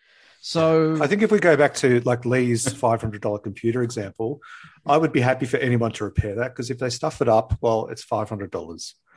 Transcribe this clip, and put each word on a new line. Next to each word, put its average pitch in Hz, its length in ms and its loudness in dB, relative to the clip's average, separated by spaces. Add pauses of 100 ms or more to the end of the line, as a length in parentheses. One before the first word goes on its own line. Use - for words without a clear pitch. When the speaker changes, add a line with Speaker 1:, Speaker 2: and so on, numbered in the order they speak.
(420)
Speaker 1:
So 160 600 2
Speaker 2:
I 147 40 4
think 202 140 2
if 214 100 2
we 208 80 4
go 165 160 6
back 143 200 4
to, 123 260 4
like, 123 240 0
Lee's 123 480 0
five 113 300 0
hundred 107 180 -6
dollar 104 180 -2
computer 117 440 -4
example, 113 580 -6 (460)
I 143 100 4
would 160 160 2
be 147 80 2
happy 127 240 2
for - 140 -2
anyone 117 340 0
to - 120 -8
repair 101 320 -2
that 127 180 -6
'cause 123 160 -8
if 127 80 -8
they - 100 -4
stuff - 320 -6
it 120 80 0
up, 110 320 2
well, 113 280 0
it's - 140 -14
five 107 280 -4
hundred 101 200 -8
dollars. 82 440 -10 (220)